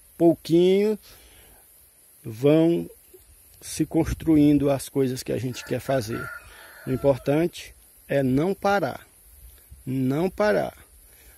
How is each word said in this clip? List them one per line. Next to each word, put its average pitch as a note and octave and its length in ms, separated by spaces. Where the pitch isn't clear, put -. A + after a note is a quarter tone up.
pouquinhos F3+ 800
vão D#3+ 640
se - 240
construindo D3 840
as C3+ 180
coisas C3 340
que - 100
a B2+ 60
gente A#2+ 260
quer B2 160
fazer. B2 440
O C3+ 40
importante C#3 840
é C#3 140
não C#3 320
parar, G3 520
não C3+ 460
parar. G#3 480